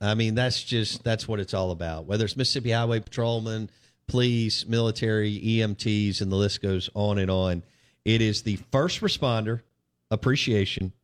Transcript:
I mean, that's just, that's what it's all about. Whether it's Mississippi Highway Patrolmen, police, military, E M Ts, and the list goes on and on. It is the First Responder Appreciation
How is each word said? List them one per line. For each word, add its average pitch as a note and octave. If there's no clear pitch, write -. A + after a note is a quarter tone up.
I G#2
mean, A2
that's B2+
just, -
that's A2
what G#2+
it's F#2+
all F#2+
about. D#2+
Whether G#2+
it's G2
Mississippi B2
Highway A#2
Patrolmen, A2+
police, A#2+
military, A2
E A2+
M G#2+
Ts, G#2
and F#2+
the G2
list G2+
goes F#2+
on G#2
and F#2+
on. F#2
It A2+
is G#2+
the G2+
First D3+
Responder A#2
Appreciation G#2+